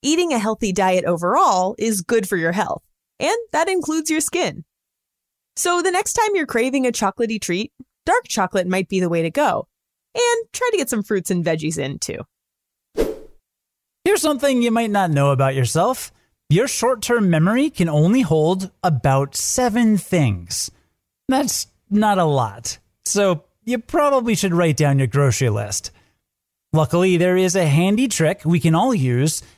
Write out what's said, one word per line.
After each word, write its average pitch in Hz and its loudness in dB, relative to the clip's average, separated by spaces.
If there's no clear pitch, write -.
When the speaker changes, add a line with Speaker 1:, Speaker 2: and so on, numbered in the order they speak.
Speaker 1:
eating 330 0
a 233 0
healthy 214 -2
diet 185 0
overall 185 0
is 220 -2
good 220 0
for 208 -2
your 165 0
health, - -4
and 359 0
that 320 0
includes 320 -2
your 311 -2
skin. 185 -4
So 349 0
the 359 0
next 370 -2
time 427 0
you're 320 -2
craving 254 -2
a 240 -2
chocolatey 220 -4
treat, - -6
dark 466 2
chocolate 190 -2
might 185 -2
be 190 -2
the 180 0
way 165 0
to 165 -4
go. 262 -2
And 480 0
try 494 -4
to 427 0
get 277 -2
some 214 -2
fruits 190 -2
and 175 -2
veggies 160 -2
in, 139 -6
too. - -8
Speaker 2:
Here's 392 2
something 277 0
you 233 2
might 226 0
not 196 0
know 139 4
about 135 2
yourself. 160 0
Your 196 4
short-term 233 0
memory 202 2
can 175 0
only 170 4
hold 175 0
about 139 0
seven 226 0
things. 110 -2
That's - -2
not 208 2
a 180 2
lot, 120 -2
so 190 0
you 240 -2
probably 269 0
should 185 0
write 170 2
down 143 2
your 135 2
grocery 135 0
list. 104 -6
Luckily, 175 2
there 180 2
is 185 2
a 180 2
handy 190 2
trick 160 -2
we 165 2
can 165 2
all 226 2
use 131 0